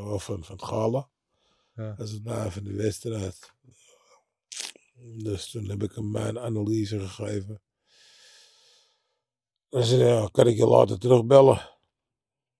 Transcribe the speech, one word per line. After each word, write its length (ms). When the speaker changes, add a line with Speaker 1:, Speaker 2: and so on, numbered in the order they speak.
Speaker 1:
wel 140
van, 260
van 120
het 80
gala. 440
Speaker 2:
Ja. 200
Speaker 1:
Dat 120
is 60
het 120
na 260
van 140
de 100
wedstrijd. 760
Dus 280
toen 180
heb 140
ik 120
hem 160
mijn 280
analyse 680
gegeven. 540
Hij 140
zei, 220
ja, 280
kan 140
ik 100
je 100
later 320
terugbellen? 720